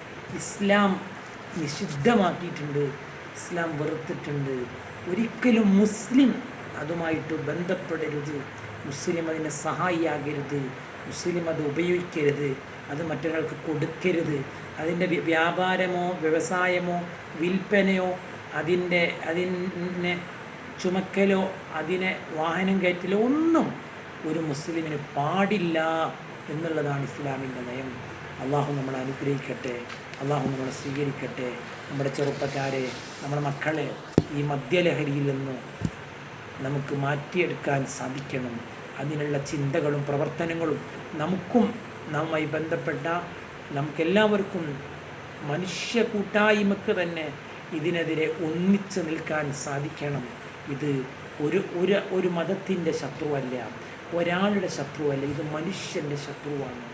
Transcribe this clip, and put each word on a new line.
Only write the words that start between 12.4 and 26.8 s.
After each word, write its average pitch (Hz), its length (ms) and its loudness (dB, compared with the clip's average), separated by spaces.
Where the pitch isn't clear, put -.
അത് 147 180 -4
മറ്റൊരാൾക്ക് 151 460 0
കൊടുക്കരുത്, 151 720 2
അതിൻ്റെ 175 320 2
വ്യ-, 180 160 2
വ്യാപാരമോ 180 720 4
വ്യവസായമോ 175 720 2
വിൽപ്പനയോ 190 680 4
അതിൻ്റെ, 175 420 4
അതിനെ 180 800 0
ചുമക്കലോ 190 600 4
അതിനെ 185 300 0
വാഹനം 180 440 2
കയറ്റലോ 180 360 4
ഒന്നും 311 380 6
ഒരു 160 120 0
മുസ്ലിമിന് 156 480 -2
പാടില്ല 175 640 2
എന്നുള്ളതാണ് 147 580 0